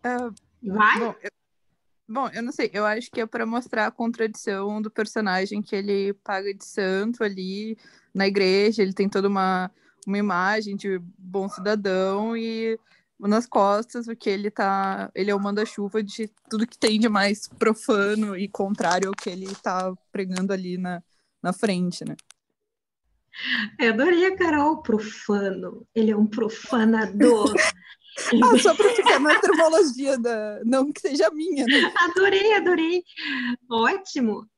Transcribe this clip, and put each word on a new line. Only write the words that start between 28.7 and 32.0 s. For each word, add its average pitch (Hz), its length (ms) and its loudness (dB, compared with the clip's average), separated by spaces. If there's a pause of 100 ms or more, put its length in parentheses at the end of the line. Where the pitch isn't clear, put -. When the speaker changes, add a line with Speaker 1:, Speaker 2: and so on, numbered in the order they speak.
Speaker 1:
pra 403 140 4
ficar 427 280 4
na 302 220 4
termologia 311 800 4
da, 214 480 -4
não 269 260 2
que - 80 -10
seja 311 300 2
minha, 302 360 -2
né? 277 340 4
Speaker 2:
Adorei, 392 540 4